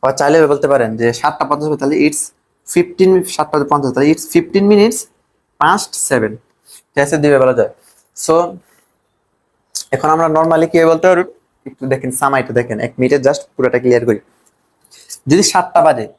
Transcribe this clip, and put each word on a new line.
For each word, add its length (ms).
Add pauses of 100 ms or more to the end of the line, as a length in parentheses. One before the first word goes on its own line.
আবার 180
চাইলে 180 (160)
বলতে 200
পারেন 160 (100)
যে 80 (140)
সাতটা 280
পঞ্চাশ 180
হবে, 140
তাহলে 140 (100)
it's 160 (520)
fifteen, 380 (240)
সাতটা 360
পঞ্চাশ, 240
তাহলে 180
it's 200
fifteen 400
minutes 260 (640)
past 300 (180)
seven, 220 (600)
ঠিক 140
আছে? 160
দুইভাবে 220
বলা 160
যায়। 120 (540)
So 80 (1600)
এখন 200
আমরা 120 (100)
normally 340
কি 60 (160)
বলতে 160
পারি, 140 (460)
একটু 220
দেখেন, 200 (100)
সামাইটা 380
দেখেন, 260
এক 140
মিনিটে 180 (100)
just 140 (120)
পুরোটা 300
ক্লিয়ার 240
করি। 120 (1080)
যদি 220
সাতটা 340
বাজে 200 (140)